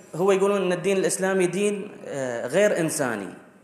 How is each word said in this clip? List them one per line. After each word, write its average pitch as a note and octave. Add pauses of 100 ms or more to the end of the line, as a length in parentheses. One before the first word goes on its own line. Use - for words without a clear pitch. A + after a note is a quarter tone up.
(160)
هو F#3
يقولون G3
أن F3+
الدين F3+
الإسلامي F#3
دين، G3+ (160)
آه، B2
غير F#3
إنساني، A#2+ (340)